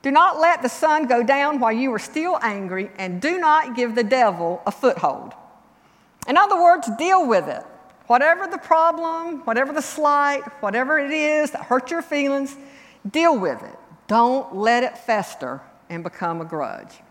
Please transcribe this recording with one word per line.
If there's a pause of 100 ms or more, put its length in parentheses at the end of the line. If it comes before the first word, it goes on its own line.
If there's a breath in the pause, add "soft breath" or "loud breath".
Do
not
let
the
sun
go
down
while
you
are
still
angry,
and
do
not
give
the
devil
a
foothold." (920 soft breath)
In
other
words,
deal
with
it. (420)
Whatever
the
problem,
whatever
the
slight, (160)
whatever
it
is
that
hurt
your
feelings, (540 loud breath)
deal
with
it. (280)
Don't
let
it
fester (280)
and
become
a
grudge.